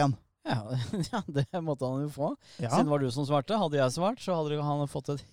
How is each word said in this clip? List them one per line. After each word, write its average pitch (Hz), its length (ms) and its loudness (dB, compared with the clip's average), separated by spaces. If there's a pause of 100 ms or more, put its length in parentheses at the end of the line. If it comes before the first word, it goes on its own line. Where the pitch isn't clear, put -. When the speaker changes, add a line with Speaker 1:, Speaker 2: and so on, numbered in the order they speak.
Speaker 1:
igjen. 139 160 4 (280)
Speaker 2:
Ja, 151 140 0 (280)
<laughs> 185 260 -4
ja, 220 120 0
det 139 200 0 (160)
måtte 139 260 -2
han 131 160 -2
jo 147 60 -4
få. 147 260 -4 (240)
Speaker 1:
Ja. 123 100 -2
Speaker 2:
Siden 160 160 4
det 147 60 2
var 147 80 4
du 131 120 0
som 139 140 -2
svarte. 147 320 0
Hadde 156 200 2
jeg 127 140 4
svart, 185 280 -2
så 185 160 -2
hadde 151 260 0
han 147 260 0
fått - 220 -8
et 143 240 -4